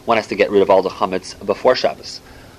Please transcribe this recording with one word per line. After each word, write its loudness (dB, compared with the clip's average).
One 2
has -4
to -6
get 2
rid 4
of 2
all 6
the -2
chametz -8
before 0
Shabbos. -6